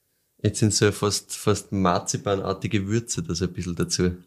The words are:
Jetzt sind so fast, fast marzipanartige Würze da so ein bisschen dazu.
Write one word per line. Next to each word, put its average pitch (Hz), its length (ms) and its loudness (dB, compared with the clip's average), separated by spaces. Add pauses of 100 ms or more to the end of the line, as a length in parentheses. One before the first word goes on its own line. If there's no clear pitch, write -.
(420)
Jetzt - 180 2
sind 104 120 6
so 104 200 4
fast, - 440 -2
fast - 360 0
marzipanartige 95 1160 0
Würze 113 340 -2
da 85 120 -4
so 92 100 -2
ein 85 80 -4
bisschen 87 240 -6
dazu. 90 340 0 (160)